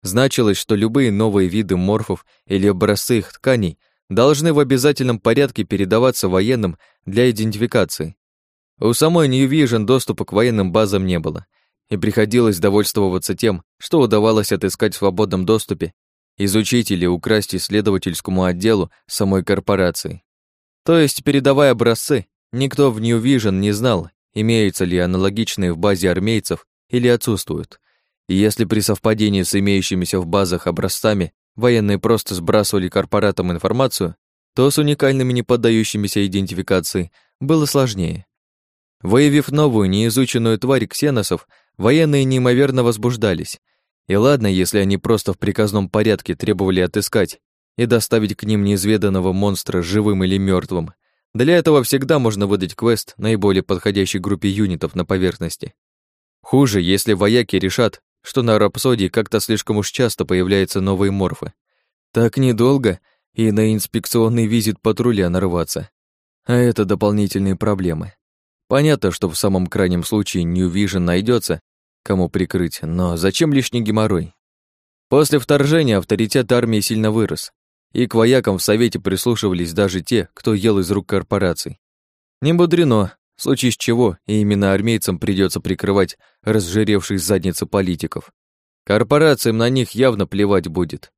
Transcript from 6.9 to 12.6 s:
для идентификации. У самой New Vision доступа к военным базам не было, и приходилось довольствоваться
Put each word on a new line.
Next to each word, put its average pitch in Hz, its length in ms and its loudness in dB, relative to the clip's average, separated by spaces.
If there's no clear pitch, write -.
для 120 240 2
идентификации. 104 880 -2
У 113 140 2
самой 160 340 2
New 131 200 2
Vision 123 360 2
доступа 113 400 0
к - 80 -12
военным 104 400 2
базам 101 320 0
не 90 140 0
было, 80 280 -8
и 107 60 -2
приходилось 107 640 2
довольствоваться 98 760 0